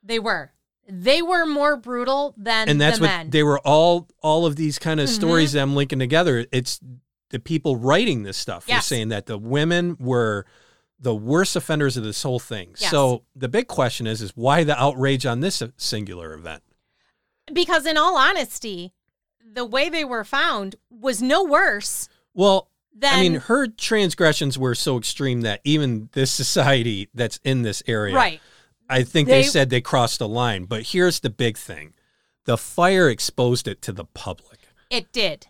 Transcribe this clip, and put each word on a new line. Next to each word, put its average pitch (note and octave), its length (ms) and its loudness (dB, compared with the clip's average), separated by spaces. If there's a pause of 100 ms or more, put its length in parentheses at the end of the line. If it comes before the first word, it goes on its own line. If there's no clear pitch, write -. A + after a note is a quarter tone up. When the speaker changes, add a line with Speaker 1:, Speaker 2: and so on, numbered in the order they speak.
Speaker 1:
They A3+ 160 -6
were. G3 340 -4 (360)
They G3+ 320 0
were F4 240 0
more D4 320 0
brutal B3 640 -4
than A3 320 0
Speaker 2:
And D3 100 4
that's D3+ 180 2
Speaker 1:
the - 40 2
Speaker 2:
what G3 80 4
Speaker 1:
men. E3 200 -4
Speaker 2:
they D3+ 120 2
were C#3+ 240 2
all, E3+ 420 4 (140)
all D#3+ 240 2
of D3 100 -2
these D#3 220 -4
kind D#3+ 200 -2
of C#3 100 0
Speaker 1:
Mm-hmm. A#3 80 0
Speaker 2:
stories E3 360 2
that C#3+ 100 2
I'm C#3 140 0
linking C#3 220 -2
together. C3 520 2
It's B2+ 300 -4 (480)
the C3 100 -8
people D3+ 380 -2
writing C#3 460 2
this G2 160 -8
stuff - 280 -10
were A#3+ 100 0
Speaker 1:
Yes. A3 100 0
Speaker 2:
saying A2+ 240 -2
that G#2 160 -6
the A2+ 100 -8
women D#3+ 640 0
were A#2 460 0 (520)
the B2 160 -2
worst C#3 420 0
offenders D3 400 -2
of A#2 80 -6
this G#2+ 180 -8
whole B2+ 160 -2
thing. - 400 -12
Speaker 1:
Yes. F#3+ 140 0
Speaker 2:
So C3 320 2 (100)
the B2+ 140 -8
big A3 180 -2
question A#2+ 400 -4
is, A2 160 -6
is G2 140 -10
why C#3 280 2
the C#3+ 160 0
outrage C3+ 460 0
on A#2+ 140 -2
this F#3 200 -2 (160)
singular F2+ 560 -8
event? D#2 300 -14 (880)
Speaker 1:
Because E4 340 0
in D#4+ 120 0
all E4+ 180 2
honesty, A#3+ 760 -2 (520)
the A#3 200 -8
way C4 240 0
they D#4+ 160 -2
were A#3+ 200 -6
found C4+ 520 -2 (140)
was A#3+ 300 -4
no C#4 220 4
worse D4 680 0 (260)
Speaker 2:
Well, F#3+ 360 4 (240)
Speaker 1:
than C4+ 200 2
Speaker 2:
I C4 60 6
mean, E3+ 140 4
her B3+ 320 2
transgressions E3 920 0
were B2+ 160 0
so C3+ 220 -2
extreme B2 460 -2
that G#2 220 -2
even C3+ 480 0
this C3+ 180 0
society A#2+ 840 0
that's A#2+ 280 -4
in C3+ 200 0
this G#2+ 240 -4
area, G#2+ 280 -2
Speaker 1:
Right. F#3+ 260 0 (480)
Speaker 2:
I B2+ 140 0
think C#3 260 0
they C4 140 6
Speaker 1:
They C4+ 60 2
Speaker 2:
said C#3 220 2
they B2 100 2
crossed B2 380 0
the A2+ 100 -4
line. A2 360 -2
But A2 200 -8
here's F3+ 360 0
the - 100 -4
big A2+ 280 -2
thing. D2+ 360 -16 (500)
The A#2 140 0
fire F3+ 520 2
exposed A#2+ 580 -2
it G2 140 -10
to G2+ 100 -10
the E2+ 120 -10
public. - 560 -14 (300)
Speaker 1:
It A#3+ 220 -6
did. F#3+ 380 -4